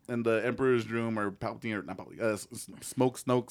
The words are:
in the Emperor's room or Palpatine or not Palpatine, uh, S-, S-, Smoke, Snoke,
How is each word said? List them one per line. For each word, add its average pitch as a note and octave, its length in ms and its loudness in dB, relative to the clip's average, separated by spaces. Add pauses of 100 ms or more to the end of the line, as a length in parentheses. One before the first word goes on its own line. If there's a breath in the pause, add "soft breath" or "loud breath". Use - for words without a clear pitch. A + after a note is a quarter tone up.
in A#2+ 160 -2
the A2+ 200 4
Emperor's B2 460 2
room A2+ 260 0
or G2+ 140 0
Palpatine G#2+ 480 -4
or E2+ 60 -4
not F2 140 -8
Palpatine, - 220 -14
uh, A2 120 4
S-, - 200 -4
S-, - 160 -12 (120)
Smoke, B2+ 400 2
Snoke, B2 300 2